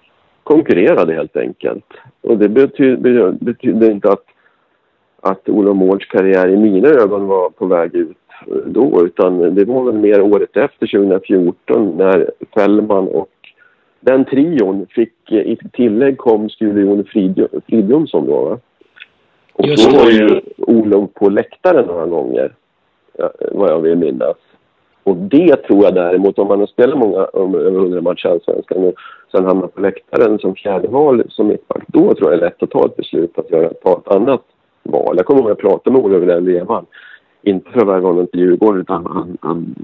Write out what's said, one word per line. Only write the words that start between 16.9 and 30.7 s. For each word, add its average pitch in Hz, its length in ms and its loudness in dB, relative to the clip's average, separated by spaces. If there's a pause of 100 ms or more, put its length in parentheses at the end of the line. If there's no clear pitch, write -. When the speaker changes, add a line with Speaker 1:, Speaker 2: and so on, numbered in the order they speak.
Speaker 1:
Fridjo-, 98 640 -2
Fridjonsson 113 580 0
då, 67 180 0
va? 98 140 -6 (920)
Och - 140 -2
Speaker 2:
Just 131 240 4
Speaker 1:
då 143 60 4
Speaker 2:
det. 123 80 6
Speaker 1:
var 117 60 6
ju 107 300 4 (180)
Olof 104 560 0
på 101 140 0
läktaren 120 580 0
några 85 200 -6
gånger, 67 480 -4 (640)
ja, 87 120 -4 (220)
vad 90 180 0
jag 80 100 0
vill 82 180 0
minnas. 67 380 -4 (680)
Och 196 120 0
det 165 400 2
tror 101 280 2
jag 90 100 4
däremot, 90 440 0
om 101 100 0
man 101 120 0
har 101 60 0
spelat 135 320 0
många, 95 260 0
om, 95 300 -2
över 92 260 0
hundra 90 200 -2
matcher 87 260 -4
i 95 40 0
Allsvenskan 87 540 -2
och 90 100 0 (360)
sen 95 140 0
hamnar 92 220 0
på - 140 -14
läktaren 107 580 -2
som 95 160 -4
fjärde - 340 -4